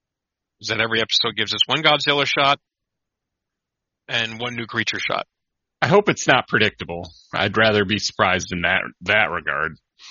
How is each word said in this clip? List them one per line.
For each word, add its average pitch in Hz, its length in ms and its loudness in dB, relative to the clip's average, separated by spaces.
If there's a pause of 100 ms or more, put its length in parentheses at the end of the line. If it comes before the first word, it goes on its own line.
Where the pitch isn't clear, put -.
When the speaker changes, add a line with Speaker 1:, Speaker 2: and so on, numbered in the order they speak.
(600)
Speaker 1:
Is 107 80 -12
that 110 120 -2
every 113 200 0
episode 113 340 -2
gives 107 200 -4
us 107 120 -4
one 139 160 -2
Godzilla 143 440 2
shot 139 340 0 (1500)
and 113 320 -4
one 120 160 -6
new 117 120 -8
creature 113 340 -4
shot? - 260 -4 (540)
Speaker 2:
I 143 60 4
hope 180 240 4
it's - 160 -2
not 131 200 4
predictable. 92 640 -2 (220)
I'd 95 240 0
rather 107 300 4
be 98 120 -2
surprised 92 540 0
in 87 100 -4
that, 90 200 2 (200)
that 101 280 2
regard. 76 460 -4 (340)